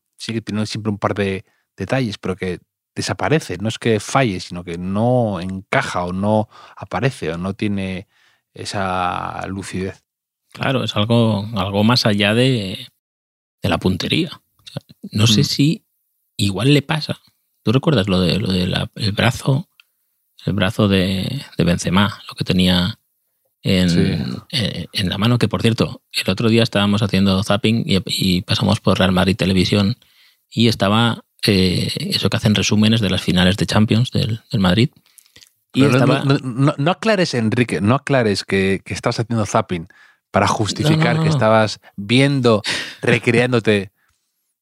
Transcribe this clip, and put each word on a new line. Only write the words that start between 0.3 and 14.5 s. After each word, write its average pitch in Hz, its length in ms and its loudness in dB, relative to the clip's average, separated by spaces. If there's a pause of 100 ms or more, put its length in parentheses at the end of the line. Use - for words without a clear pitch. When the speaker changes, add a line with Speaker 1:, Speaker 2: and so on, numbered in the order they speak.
Speaker 1:
teniendo 110 260 -4
siempre 107 240 -6
un 101 80 -4
par 104 160 -2
de 98 300 -4 (320)
detalles, 107 420 -4
pero 92 180 -6
que 90 240 -8 (340)
desaparece. 104 640 -2
No 104 100 -4
es - 100 -6
que 110 220 0
falle, 110 400 0
sino 87 240 -12
que 85 140 -10
no 104 600 0
encaja 95 640 -4
o 90 80 -6
no 104 360 0 (280)
aparece 120 560 -4
o 82 60 -6
no 95 160 -6
tiene 95 520 -6 (480)
esa 90 920 -6
lucidez. 95 540 -8 (500)
Speaker 2:
Claro, 127 320 -4
es 110 120 -6
algo, 110 500 2 (100)
algo 101 280 0
más 120 220 4
allá 104 280 2
de, 120 520 0 (760)
de 95 60 -2
la 85 100 0
puntería. 95 520 -2 (280)